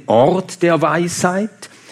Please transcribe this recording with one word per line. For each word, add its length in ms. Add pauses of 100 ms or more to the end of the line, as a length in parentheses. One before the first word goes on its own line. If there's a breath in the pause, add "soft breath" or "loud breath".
Ort 560
der 180
Weisheit. 880 (220 loud breath)